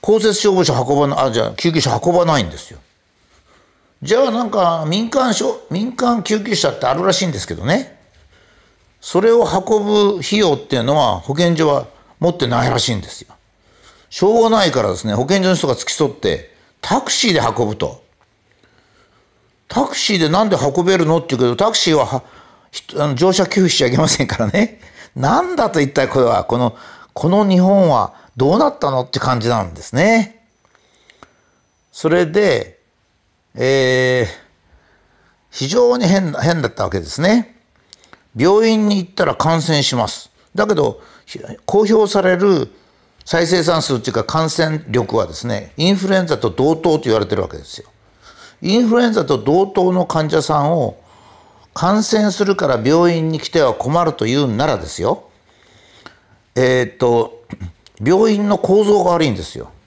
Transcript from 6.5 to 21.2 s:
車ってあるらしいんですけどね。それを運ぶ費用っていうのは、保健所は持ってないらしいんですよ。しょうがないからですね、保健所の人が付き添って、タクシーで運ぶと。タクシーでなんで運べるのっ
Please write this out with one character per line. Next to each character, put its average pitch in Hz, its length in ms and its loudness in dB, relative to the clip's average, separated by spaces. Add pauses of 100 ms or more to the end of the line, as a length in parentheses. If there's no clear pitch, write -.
車 151 140 0
っ - 100 -6
て 131 60 -4
あ 123 80 2
る 170 120 -2
ら 190 60 2
し - 120 0
い 180 40 -2
ん 156 60 -4
で 107 60 -6
す - 60 -10
け 85 100 -8
ど 82 100 -10
ね。 208 340 -2 (1000)
そ - 180 -2
れ 226 140 4
を 233 120 4
運 196 400 0
ぶ 208 340 2
費 202 200 -2
用 180 140 2
っ 139 40 -2
て 139 200 -4
い - 20 0
う 117 40 -2
の 139 120 0
は、 117 240 2
保 135 160 -6
健 170 220 2
所 156 100 2
は 139 180 0 (340)
持 165 100 2
っ - 80 -4
て 127 100 -2
な 120 180 0
い 127 40 0
ら 120 100 -2
し - 140 -2
い - 20 -2
ん 95 60 -6
で - 80 -16
す - 120 -18
よ。 - 140 -20 (760)
し - 140 -4
ょ 220 160 4
う 226 40 4
が 226 60 2
な 214 160 2
い 156 60 0
か 123 100 0
ら 101 80 0
で 90 60 -2
す - 100 -12
ね、 107 80 -2
保 120 120 0
健 190 180 0
所 185 60 2
の 185 60 2
人 165 120 0
が 123 80 4
付 - 160 -10
き - 20 -6
添 151 160 0
っ - 20 -6
て、 - 440 -4 (240)
タ 254 220 -2
ク - 100 -8
シ 233 200 0
ー - 20 2
で 151 80 2
運 117 260 -2
ぶ 107 80 -6
と。 - 260 -8 (1700)
タ 269 180 -2
ク - 120 -10
シ - 180 -2
ー - 20 0
で 156 120 2
な 196 160 2
ん 208 40 -2
で 185 60 2
運 143 300 0
べ 185 120 2
る 170 80 2
の 160 120 2
っ - 40 0